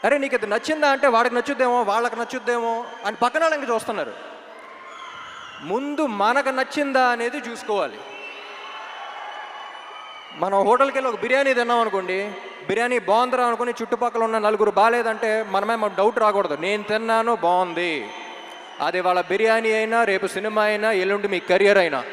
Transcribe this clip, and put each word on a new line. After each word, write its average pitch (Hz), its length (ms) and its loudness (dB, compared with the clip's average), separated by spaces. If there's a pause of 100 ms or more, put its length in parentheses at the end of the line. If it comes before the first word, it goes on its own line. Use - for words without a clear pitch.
"అరే, 269 140 4
నీకు 269 160 -2
ఇది 214 120 -2
నచ్చిందా?" 285 440 2
అంటే, 269 160 4
"వాడికి 240 280 4
నచ్చుద్దేమో, 247 480 2
వాళ్ళకి 226 340 0
నచ్చుద్దేమో" 233 680 -2 (200)
అని 214 120 -4
పక్కన 247 260 2
వాళ్ళకి 285 300 0
చూస్తున్నారు. 196 400 -4 (1500)
ముందు 277 460 -2
మనకు 240 420 2
నచ్చిందా 262 600 2
అనేది 240 280 -2
చూసుకోవాలి. 214 640 -4 (2250)
మనం 190 240 0
హోటల్కి 254 400 4
వెళ్ళి 262 140 -2
ఒక 196 80 -6
బిర్యానీ 262 340 2
తిన్నాం 240 260 2
అనుకోండి, 196 520 -2 (360)
బిర్యానీ 240 300 0
బాగుందిరా 240 480 2
అనుకుని 240 240 -2 (120)
చుట్టుపక్కల 226 420 0
ఉన్న 226 140 0
నలుగురు 208 320 4
బాలేదంటే 220 720 2
మనమే, 202 320 0
మనకు 214 220 -2
డౌట్ 214 220 4
రాకూడదు, 196 420 2
"నేను 208 220 0
తిన్నాను, 226 540 2
బాగుంది." 170 760 0 (680)
అది 170 200 0
వాళ్ళ 180 200 2
బిర్యానీ 220 520 2
అయినా, 220 320 2
రేపు 196 220 0
సినిమా 214 360 -2
అయినా, 214 300 2
ఎల్లుండి 196 360 0
మీ 180 120 0
కెరీర్ 196 380 6
అయినా 147 340 2